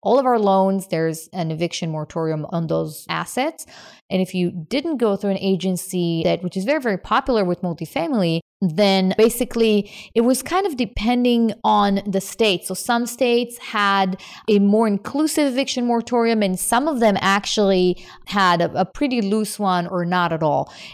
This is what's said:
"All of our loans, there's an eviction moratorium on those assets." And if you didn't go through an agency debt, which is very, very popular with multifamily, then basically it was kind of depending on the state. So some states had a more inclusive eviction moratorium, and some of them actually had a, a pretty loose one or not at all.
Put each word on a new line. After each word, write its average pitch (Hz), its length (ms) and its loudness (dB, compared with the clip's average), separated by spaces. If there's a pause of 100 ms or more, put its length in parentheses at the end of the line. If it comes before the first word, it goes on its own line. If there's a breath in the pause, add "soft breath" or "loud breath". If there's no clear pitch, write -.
"All 247 180 2
of 262 60 0
our 247 120 4
loans, 196 480 2
there's 160 460 -2
an 165 180 -4
eviction 165 400 -4
moratorium 156 600 -4
on 165 180 -2
those 160 400 -4
assets." 247 580 -4 (420 loud breath)
And 190 120 0
if 185 140 -4
you 180 160 0
didn't 262 480 -4
go 214 180 2
through 202 140 -2
an 190 80 -2
agency 180 840 -2
debt, 170 220 0
which 180 120 -8
is 190 80 -4
very, 294 160 0
very 220 180 -2
popular 226 460 0
with 175 180 -2
multifamily, 180 800 -2 (200)
then 190 560 2
basically 220 760 2 (240 loud breath)
it 226 60 2
was 254 220 2
kind 381 240 0
of 311 100 -4
depending 233 760 0 (100)
on 202 400 2
the 196 160 -2
state. 190 440 0
So 185 100 -6
some 240 320 -2
states 240 520 -2
had 196 640 0 (280 loud breath)
a 208 100 6
more 208 280 4
inclusive 285 600 0
eviction 254 400 -2
moratorium, 233 560 2
and 185 160 0
some 262 300 0
of 277 120 0
them 214 200 4
actually 190 840 2 (220 loud breath)
had 185 340 2
a, 170 200 0
a 190 40 2
pretty 254 380 -2
loose 208 360 -2
one 185 280 0
or 175 180 -4
not 175 280 0
at 160 100 -2
all. 143 280 0 (220 loud breath)